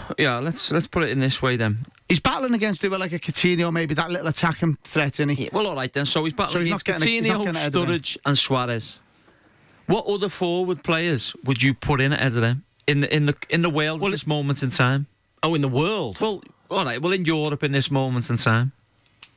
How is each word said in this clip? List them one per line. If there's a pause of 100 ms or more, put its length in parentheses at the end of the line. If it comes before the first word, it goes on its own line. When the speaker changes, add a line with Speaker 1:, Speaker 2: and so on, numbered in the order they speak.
(180)
Speaker 1:
yeah,
let's,
let's
put
it
in
this
way
then. (240)
Speaker 2:
He's
battling
against
whoever,
like
a
Coutinho,
maybe
that
little
attacking (100)
threat,
isn't
he?
Speaker 1:
Yeah,
well,
all
right
then.
So
he's
battling
Speaker 2:
So
he's
Speaker 1:
against
Speaker 2:
not (100)
getting,
he's
not
Speaker 1:
Coutinho,
Speaker 2:
getting
ahead
of
them. (100)
Speaker 1:
Sturridge
and
Suarez. (880)
What
other
forward
players (100)
would
you
put
in
ahead
of
them (220)
in
the,
in
the, (160)
in
the
world
Speaker 3:
Well,
Speaker 1:
at
this
moment
in
time? (360)
Speaker 3:
Oh,
in
the
world?
Speaker 1:
Well, (300)
all
right.
Well,
in
Europe
in
this
moment
in
time. (680)